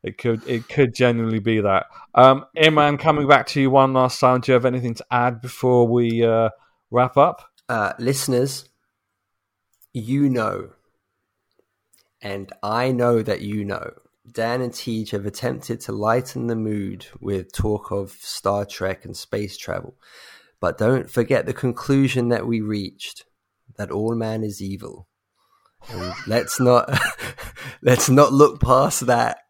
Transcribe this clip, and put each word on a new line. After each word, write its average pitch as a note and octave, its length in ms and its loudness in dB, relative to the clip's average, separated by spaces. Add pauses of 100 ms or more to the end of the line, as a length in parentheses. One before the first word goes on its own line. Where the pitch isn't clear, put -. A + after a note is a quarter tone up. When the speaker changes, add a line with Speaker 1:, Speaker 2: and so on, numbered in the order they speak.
Speaker 1:
It F#2+ 140 -12
could, A2+ 320 -4
it A#2 220 -4
could C3+ 240 2
genuinely A#2 460 0
be A2 200 0
that. G2 260 0 (280)
Um, C3 320 6 (100)
Imran, D3+ 420 4
coming D3+ 300 2
back C#3 200 6
to D3 120 -2
you C3+ 100 4
one C3+ 220 4
last B2+ 260 2
time, B2+ 220 4
do C3+ 100 -4
you B2+ 40 6
have B2 100 4
anything B2 300 -2
to - 160 -14
add A#2+ 320 0
before B2 440 2
we, A#2 380 2
uh, A2+ 240 2 (420)
wrap B2 280 2
up? D3+ 260 2 (260)
Speaker 2:
Uh, G#2+ 280 -2
listeners, C3+ 680 -2 (1300)
you C3 380 0
know, A2 400 -4 (1500)
and G2 280 -10 (120)
I A#2+ 300 0
know A#2+ 300 2
that G#2+ 200 -4
you G#2 220 -4
know, - 280 -8 (380)
Dan A#2 300 -2
and B2 140 -4
Tej A2 380 -6
have G2+ 140 -6
attempted B2 560 -6
to A2 100 -10
lighten A#2 540 -2
the A#2 100 -2
mood G#2 500 -6 (140)
with F#2+ 320 -6
talk - 380 -4
of G2 200 -6 (100)
Star G2+ 440 -4
Trek F#2+ 400 -6
and G2 120 -14
space G#2 400 -8
travel. - 400 -10 (640)
But E2+ 180 -2
don't A#2+ 320 0
forget A2+ 360 0
the - 60 -6
conclusion C3 800 0
that A#2 160 -2
we A#2 140 -2
reached, G#2 640 -8 (520)
that G#2 140 -10
all A2 240 -4
man A2+ 280 -4
is G#2 180 -8
evil. G2 460 -12 (840)
And F2+ 220 -8 (140)
let's A2+ 320 -2
not, B2 320 4 (520)
<laughs> - 400 -18
let's B2+ 280 2
not C#3+ 220 6
look C#3+ 280 6
past B2+ 460 2
that A#2 320 2 (120)